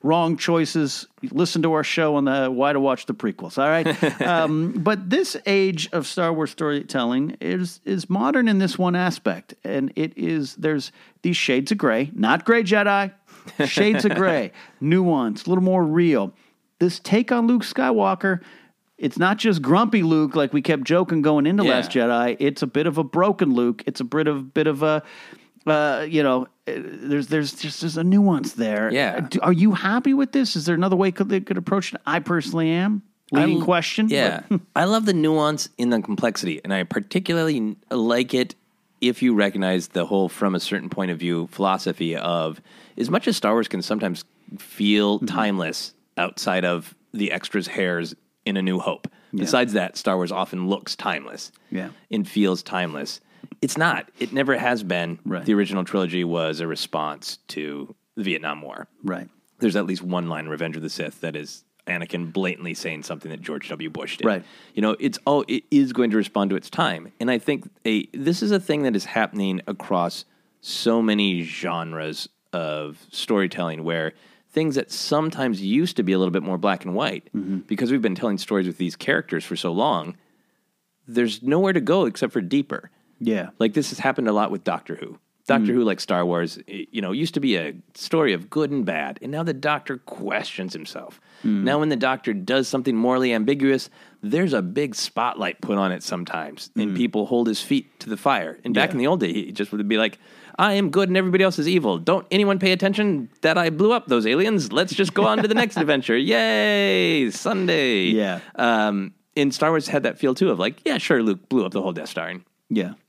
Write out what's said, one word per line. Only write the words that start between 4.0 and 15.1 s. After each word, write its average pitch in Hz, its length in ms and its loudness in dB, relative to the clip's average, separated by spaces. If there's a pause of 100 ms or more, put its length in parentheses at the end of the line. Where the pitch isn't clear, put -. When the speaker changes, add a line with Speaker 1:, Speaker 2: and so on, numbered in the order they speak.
Speaker 2:
<laughs> - 60 0
Speaker 1:
Um, 160 500 2
but 190 320 -2
this 294 360 0
age 196 480 2
of 160 140 -2
Star 165 260 0
Wars 156 180 -2
storytelling 143 880 -2
is, 180 460 -4
is 190 240 -4
modern 240 380 2
in 208 120 4
this 190 180 0
one 180 180 2
aspect, 170 580 -2 (100)
and 135 320 -2
it 156 220 -4
is, 160 380 -4
there's 151 360 -2 (300)
these 175 160 0
shades 135 340 2
of 214 60 2
gray, 135 360 0
not 131 320 2
gray 233 180 4
Jedi, 202 480 2 (540)
shades 208 400 2
of 190 100 4
gray, 160 360 2 (140)
Speaker 2:
<laughs> - 160 -16
Speaker 1:
nuance, 147 640 2